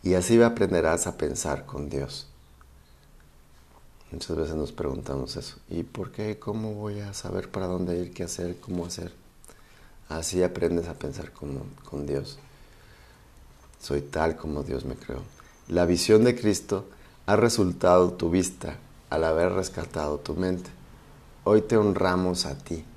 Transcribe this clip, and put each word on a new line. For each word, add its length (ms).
Y 100
así 280
aprenderás 640
a 100
pensar 480
con 240
Dios. 380
Muchas 260
veces 180
nos 160
preguntamos 640
eso. 220
¿Y 140
por 300
qué? 260
¿Cómo 380
voy 240
a 140
saber 360
para 160
dónde 320
ir? 160
¿Qué 100
hacer? 380
¿Cómo 240
hacer? 280
Así 360
aprendes 440
a 60
pensar 400
como, 320
con 160
Dios. 320
Soy 220
tal 340
como 260
Dios 220
me 100
creó. 280
La 180
visión 380
de 160
Cristo 460
ha 100
resultado 800
tu 160
vista 480
al 140
haber 280
rescatado 680
tu 160
mente. 340
Hoy 200
te 140
honramos 680
a 120
ti. 280